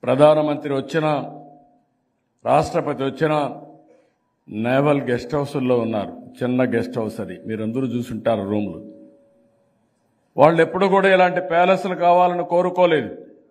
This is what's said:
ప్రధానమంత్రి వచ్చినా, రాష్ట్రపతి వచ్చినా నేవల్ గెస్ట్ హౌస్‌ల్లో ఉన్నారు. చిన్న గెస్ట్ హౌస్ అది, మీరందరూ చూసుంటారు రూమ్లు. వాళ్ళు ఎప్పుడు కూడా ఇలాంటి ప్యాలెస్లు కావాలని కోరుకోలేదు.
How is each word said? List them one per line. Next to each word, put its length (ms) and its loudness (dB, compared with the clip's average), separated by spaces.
ప్రధానమంత్రి 720 2
వచ్చినా, 380 -2
రాష్ట్రపతి 600 0
వచ్చినా 340 -2
నేవల్ 640 0
గెస్ట్ 260 -4
హౌస్‌ల్లో 480 -2
ఉన్నారు. 280 -6
చిన్న 240 -2
గెస్ట్ 260 -4
హౌస్ 240 -6
అది, 120 -12
మీరందరూ 460 -6
చూసుంటారు 560 -4
రూమ్లు. 300 -4
వాళ్ళు 300 6
ఎప్పుడు 280 0
కూడా 220 4
ఇలాంటి 340 2
ప్యాలెస్లు 460 2
కావాలని 380 4
కోరుకోలేదు. 560 2